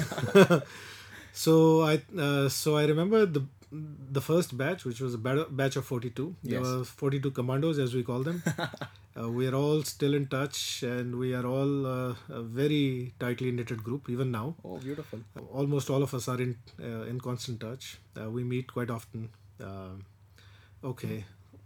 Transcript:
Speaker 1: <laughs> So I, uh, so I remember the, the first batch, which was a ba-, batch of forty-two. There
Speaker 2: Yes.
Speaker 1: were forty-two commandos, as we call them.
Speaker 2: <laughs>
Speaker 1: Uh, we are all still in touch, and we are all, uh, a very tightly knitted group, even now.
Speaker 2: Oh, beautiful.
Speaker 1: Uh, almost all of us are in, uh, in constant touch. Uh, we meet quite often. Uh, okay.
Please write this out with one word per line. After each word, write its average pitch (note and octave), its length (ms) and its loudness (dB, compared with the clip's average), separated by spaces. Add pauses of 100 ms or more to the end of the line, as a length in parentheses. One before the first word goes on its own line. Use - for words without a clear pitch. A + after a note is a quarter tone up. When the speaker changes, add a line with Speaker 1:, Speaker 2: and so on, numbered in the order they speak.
(340)
Speaker 1:
<laughs> F3 280 10 (720)
So D#3+ 460 8
I, D3+ 180 4 (160)
uh, C#3+ 320 2
so D3+ 280 2
I D3+ 80 4
remember F#3+ 420 4
the, D3 180 0 (280)
the C#3+ 480 -6
first D#3+ 360 0
batch, D#3 280 -2
which A#2 160 -6
was B2+ 140 -4
a A2+ 40 -4
ba-, C3+ 320 0
batch C3+ 240 0
of C3+ 100 -2
forty-two. B2+ 600 -6
There B2+ 160 -2
Speaker 2:
Yes. B2+ 80 0
Speaker 1:
were B2+ 160 -2
forty-two C#3 480 -2
commandos, C3+ 460 0
as B2+ 160 0
we B2+ 100 0
call B2 180 -2
them. E3+ 260 -4
Speaker 2:
<laughs> D#3+ 40 2 (640)
Speaker 1:
Uh, A#2 120 -6
we B2 180 0
are C3 80 0
all D3 300 2
still - 280 0
in C#3+ 140 2
touch, - 560 -4
and B2 340 -4
we B2+ 180 -2
are B2 120 -2
all, C#3 400 0
uh, B2+ 280 -2 (140)
a B2 140 -8
very C3 760 0
tightly B2 320 0
knitted A#2 320 -4
group, B2 260 -4
even B2+ 220 0
now. A#2+ 320 -4
Speaker 2:
Oh, F2+ 140 -10
beautiful. C3+ 420 -10 (160)
Speaker 1:
Uh, - 60 -12 (100)
almost C#3 360 0
all C#3 140 4
of C#3 120 0
us A#2+ 120 -4
are B2+ 140 -2
in, B2 160 -2 (260)
uh, A2+ 200 -8
in A#2+ 180 -6
constant B2 400 -6
touch. A#2 380 -12 (220)
Uh, A2 80 -8
we A#2+ 140 -4
meet B2 300 -4
quite A#2+ 180 -4
often. A2+ 380 -8 (340)
Uh, F#2+ 280 -10 (920)
okay. A2 420 -6 (420)